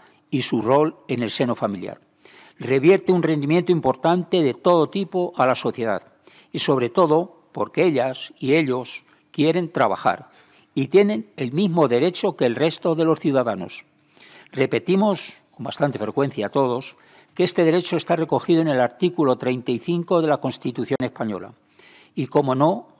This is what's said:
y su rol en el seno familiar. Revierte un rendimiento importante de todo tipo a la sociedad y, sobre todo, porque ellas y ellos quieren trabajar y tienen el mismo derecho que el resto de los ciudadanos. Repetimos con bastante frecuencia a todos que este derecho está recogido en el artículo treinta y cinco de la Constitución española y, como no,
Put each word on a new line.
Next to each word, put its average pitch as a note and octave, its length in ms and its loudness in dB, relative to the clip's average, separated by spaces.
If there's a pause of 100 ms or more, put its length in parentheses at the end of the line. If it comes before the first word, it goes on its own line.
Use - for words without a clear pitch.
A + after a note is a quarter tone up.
(300)
y C3 120 -2
su A#2+ 200 -2
rol D3 360 2 (100)
en A#2+ 160 -4
el A2 60 -4
seno A#2+ 260 -2
familiar. G2 440 -6 (600)
Revierte C#3 520 2
un F3+ 120 2
rendimiento D#3+ 480 0
importante E3+ 720 0
de D3 100 2
todo E3+ 360 2
tipo F3+ 460 -4
a B2+ 120 2
la B2+ 80 2
sociedad A2+ 480 -4 (480)
y, E3+ 80 -6
sobre B2+ 300 0
todo, E3 640 0
porque D#3+ 340 -2
ellas C3 540 -2
y C3+ 160 0
ellos B2+ 480 -4 (280)
quieren D#3+ 400 0
trabajar G2+ 580 0 (460)
y C3+ 120 -2
tienen G#3 500 2
el B2 140 -6
mismo E3 360 2
derecho D#3+ 480 0
que C#3 100 0
el A#2 100 0
resto D#3 400 0
de D#3+ 100 0
los D#3+ 140 2
ciudadanos. A#2 640 -2 (680)
Repetimos F3 800 -2 (180)
con - 140 -14
bastante B2+ 340 -2
frecuencia G#2+ 480 -2
a - 20 -6
todos C3 460 -2 (380)
que F3+ 100 0
este F3+ 200 0
derecho E3+ 340 2
está E3 180 -2
recogido D#3+ 460 0
en D#3+ 60 0
el C#3 120 0
artículo C3+ 580 0
treinta B2+ 340 -4
y A#2+ 80 -2
cinco E3+ 420 0
de D#3+ 60 0
la D3 100 2
Constitución B2+ 640 -6
española G#2+ 520 -8 (640)
y, C3+ 120 -4
como C#3+ 260 0
no, D#3 340 0 (120)